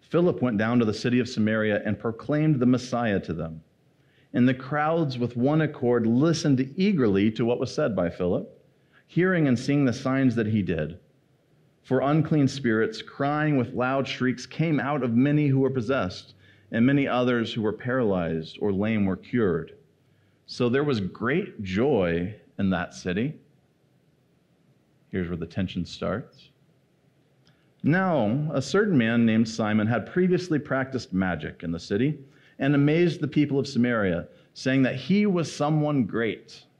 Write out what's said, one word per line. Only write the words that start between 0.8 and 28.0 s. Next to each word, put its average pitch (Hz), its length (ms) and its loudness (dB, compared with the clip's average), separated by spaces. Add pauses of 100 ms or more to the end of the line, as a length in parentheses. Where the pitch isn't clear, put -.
the 107 80 0
city 123 260 0
of 120 80 0
Samaria 107 560 0
and 107 140 -4
proclaimed 147 640 -2
the 123 80 2
Messiah 120 540 0
to - 120 -6
them. 80 280 -8 (720)
And 123 140 4
the 131 60 2
crowds 151 640 -2
with 117 180 -4
one 143 260 2
accord 123 440 0
listened 135 720 2
eagerly 117 540 2
to 120 120 -4
what 117 160 0
was 123 140 -4
said 143 220 0
by 87 160 0
Philip, 95 440 -4 (520)
hearing 175 400 2
and 123 100 4
seeing 143 280 0
the 120 80 2
signs 131 420 0
that 110 120 0
he 107 140 2
did. 85 380 -4 (840)
For 127 200 0
unclean 147 460 2
spirits, 110 540 0
crying 147 560 -2
with 120 160 -2
loud 127 340 -2
shrieks, 123 380 -2
came 156 340 -2
out 139 220 -2
of 117 140 0
many 147 320 4
who 135 140 2
were 131 100 2
possessed, 117 640 -4 (360)
and 113 140 2
many 139 220 2
others 120 440 0
who 113 120 -4
were 104 100 0
paralyzed 92 880 -2
or 104 100 0
lame 104 340 0
were 95 120 -2
cured. 90 560 -2 (760)
So 123 160 -2
there 131 160 2
was 139 160 0
great 113 640 -4
joy 92 720 0 (240)
in 98 140 0
that 87 240 -4
city." 107 400 -4 (1800)
Here's 92 160 -4
where 87 100 -6
the 80 80 -6
tension 90 400 -4
starts. - 640 -8 (1300)
"Now, 151 680 2